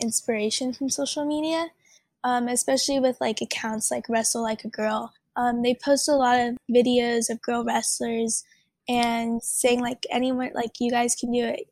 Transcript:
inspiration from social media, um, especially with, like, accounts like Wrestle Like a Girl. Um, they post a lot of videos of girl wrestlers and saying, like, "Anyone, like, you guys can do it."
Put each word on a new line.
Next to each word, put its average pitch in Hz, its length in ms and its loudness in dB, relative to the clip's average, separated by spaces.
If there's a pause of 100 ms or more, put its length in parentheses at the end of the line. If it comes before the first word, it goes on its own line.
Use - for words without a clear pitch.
inspiration 226 720 -2
from 269 160 -4
social 285 360 -4
media, 311 420 -2 (560)
um, 247 240 0
especially 262 520 0
with, 254 220 2
like, 233 200 -2
accounts 220 500 -4
like 240 180 -6
Wrestle 226 340 0
Like 220 220 -4
a 220 40 -10
Girl. 220 440 -4 (220)
Um, 240 260 0
they 247 140 2
post 277 320 2
a 294 80 4
lot 247 240 6
of 240 180 0 (140)
videos 240 580 4
of 226 120 -6
girl 233 220 -2
wrestlers 226 800 -2 (440)
and 233 560 0
saying, 247 380 2
like, 247 280 -4
"Anyone, 254 440 0
like, 226 260 -6
you 240 120 0
guys 240 240 2
can 240 160 -4
do 240 140 2
it." - 260 -4